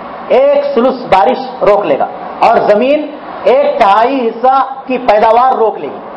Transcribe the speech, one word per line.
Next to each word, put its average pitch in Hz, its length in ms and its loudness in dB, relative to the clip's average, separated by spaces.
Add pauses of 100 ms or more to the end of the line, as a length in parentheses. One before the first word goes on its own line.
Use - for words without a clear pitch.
(280)
ایک 277 360 2 (120)
ثلث 233 380 -2
بارش 202 240 2 (240)
روک 196 240 2
لے 143 140 -2
گا - 80 -2 (320)
اور 214 180 4 (120)
زمین 262 380 2 (360)
ایک 277 360 2
تہائی 233 500 2
حصہ 254 360 0 (200)
کی 254 120 -4
پیداوار 226 560 2
روک 220 240 0
لے 151 100 -8
گی، - 120 -12 (180)